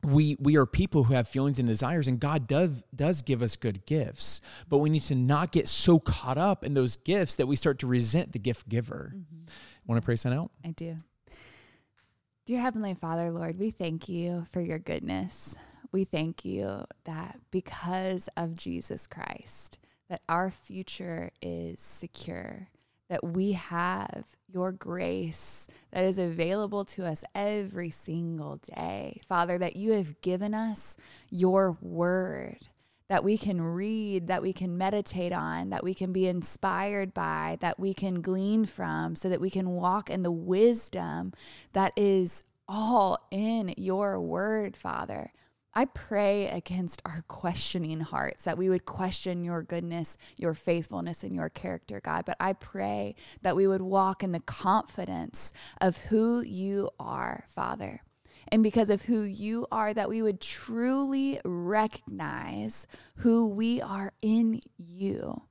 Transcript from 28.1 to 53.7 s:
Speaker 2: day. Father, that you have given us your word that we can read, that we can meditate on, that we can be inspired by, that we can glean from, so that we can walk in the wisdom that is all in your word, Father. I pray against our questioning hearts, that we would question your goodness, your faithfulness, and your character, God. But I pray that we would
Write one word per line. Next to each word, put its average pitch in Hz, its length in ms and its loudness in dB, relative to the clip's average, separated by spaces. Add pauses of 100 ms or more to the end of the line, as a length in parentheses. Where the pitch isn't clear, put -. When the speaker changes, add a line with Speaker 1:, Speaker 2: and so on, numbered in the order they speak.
Speaker 2:
day. - 600 -8 (100)
Father, 175 300 2
that 175 200 -2
you 220 160 2
have 170 280 -2
given 185 320 -2
us 220 440 -4 (320)
your 185 520 4
word 175 760 -2 (500)
that 190 160 2
we 208 140 4
can 190 240 -2
read, 190 640 -2
that 185 140 0
we 190 100 -2
can 180 260 -4
meditate 185 540 0
on, 170 380 -4
that 190 160 -4
we 185 80 -2
can 185 180 -4
be 185 160 2
inspired 190 840 -2
by, 160 480 -2
that 175 180 -2
we 190 140 0
can 185 280 -2
glean 196 440 2
from, 165 500 -4
so 185 140 -2
that 180 100 2
we 190 100 0
can 185 200 -2
walk 180 400 0
in 185 140 -2
the 175 80 0
wisdom 180 1000 2 (400)
that 190 240 2
is 196 480 4 (240)
all 214 500 4 (140)
in 214 460 0
your 190 420 0
word, 196 560 -2
Father. - 560 -6 (420)
I 240 120 4
pray 202 640 0
against 180 560 -4
our 165 240 -8
questioning 170 720 -2
hearts, - 420 -4
that 165 140 -2
we 185 100 2
would 180 160 2
question 180 600 -4
your 170 180 -2
goodness, 170 540 -4 (180)
your 165 200 0
faithfulness, 170 680 -2
and 190 100 -6
your 165 160 -2
character, - 540 -8
God. 160 220 -2
But - 160 -4
I 190 120 0
pray 202 640 -6 (260)
that 180 140 2
we 196 120 6
would 190 160 2